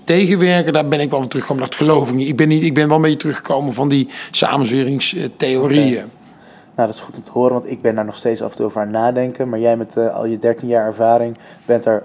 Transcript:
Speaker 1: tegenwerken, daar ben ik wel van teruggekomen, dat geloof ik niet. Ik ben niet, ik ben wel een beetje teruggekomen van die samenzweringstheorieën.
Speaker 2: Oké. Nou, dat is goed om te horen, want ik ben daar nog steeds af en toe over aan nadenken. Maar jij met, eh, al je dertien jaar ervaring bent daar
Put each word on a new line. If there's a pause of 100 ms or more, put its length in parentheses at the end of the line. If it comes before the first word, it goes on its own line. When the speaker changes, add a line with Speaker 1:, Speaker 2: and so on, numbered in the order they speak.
Speaker 1:
tegenwerken,
daar
ben
ik
wel
van
teruggekomen,
dat
geloof
ik
niet.
Ik
ben
niet,
ik
ben
wel
een
beetje
teruggekomen
van
die (240)
samenzweringstheorieën.
Speaker 2:
Oké. (680)
Nou,
dat
is
goed
om
te
horen,
want
ik
ben
daar
nog
steeds
af
en
toe
over
aan
nadenken.
Maar
jij
met,
eh,
al
je
dertien
jaar
ervaring (280)
bent
daar